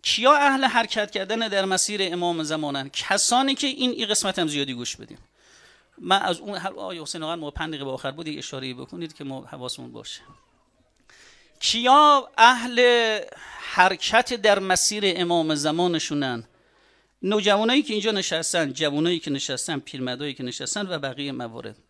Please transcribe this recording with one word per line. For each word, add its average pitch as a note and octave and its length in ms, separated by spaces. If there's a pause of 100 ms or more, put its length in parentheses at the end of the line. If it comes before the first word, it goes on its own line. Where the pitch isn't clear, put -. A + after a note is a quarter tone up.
کیا B3+ 340
اهل C4+ 300
حرکت A3+ 460
کردن G#3+ 360
در G3 180
مسیر F#3+ 480
امام F3 300
زمانن؟ D3 460
کسانی B3+ 680
که C#4+ 120
این، B3+ 240
این A3+ 160
قسمت G3+ 320
هم E3 80
زیادی C#3 260
گوش A#2+ 220
بدیم. G#2 220 (800)
من F#3+ 240
از F3+ 180
اون G3+ 180
هر، F3+ 160
آقای F#3 280
حسین، D#3+ 200
واقعاً D#3+ 140
ما D3+ 160
پنج D#3+ 180
دقیقه C#3 160
به C3+ 60
آخر C3 200
بود، D#3 160
یه D3+ 100
اشاره‌ای C3 360
بکنید D#3 400
که - 100
ما C3+ 180
حواسمون B2 500
باشه. A2 300 (1400)
کیا C4+ 760
اهل A#3+ 840 (400)
حرکت F#3+ 760
در G3+ 260
مسیر G3 460
امام E3+ 500
زمانشونن؟ D3 880 (800)
نوجوانایی G#3+ 600
که G#3+ 120
اینجا G#3+ 180
نشستن، E3 640
جوانایی D#3 460
که D#3 120
نشستن، C#3 480
پیرمردایی C3 540
که C3 100
نشستن C3+ 440
و F3 120
بقیهٔ C#3 320
موارد. A2+ 460 (120)